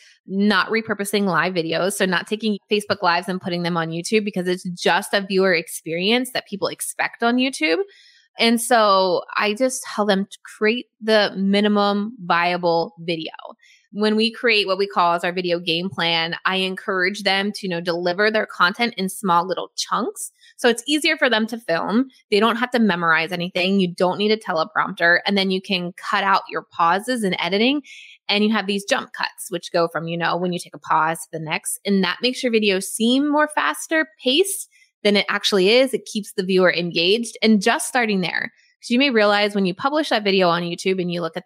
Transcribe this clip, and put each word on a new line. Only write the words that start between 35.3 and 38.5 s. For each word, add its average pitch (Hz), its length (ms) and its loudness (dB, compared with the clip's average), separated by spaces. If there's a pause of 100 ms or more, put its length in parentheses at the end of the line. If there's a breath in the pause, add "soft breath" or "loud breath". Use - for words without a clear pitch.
is. 254 240 4
It 202 120 -6
keeps - 280 -8
the 196 100 -4
viewer 185 300 4
engaged. 175 680 0
And 220 180 6
just 240 260 0
starting 214 340 0
there, 131 300 -4 (300 soft breath)